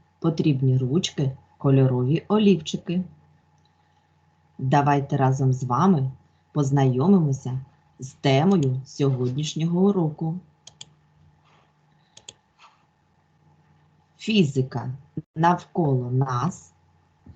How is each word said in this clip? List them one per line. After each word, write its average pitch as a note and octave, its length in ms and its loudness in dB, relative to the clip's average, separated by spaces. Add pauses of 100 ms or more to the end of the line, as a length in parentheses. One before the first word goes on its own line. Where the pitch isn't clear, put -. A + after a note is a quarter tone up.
(200)
потрібні C3+ 580 0
ручки, C3+ 580 -2 (220)
кольорові C3 720 2
олівчики. F#3+ 760 0 (1600)
Давайте C#3+ 580 0
разом C3 360 2
з B2+ 120 -4
вами C3+ 460 2 (420)
познайомимося C3+ 1080 0 (380)
з C3 120 -16
темою C#3 760 2
сьогоднішнього D3 920 -4
уроку. E3+ 580 -2 (3750)
Фізика C3 720 0 (460)
навколо D#3+ 720 0
нас, B2+ 640 -4 (640)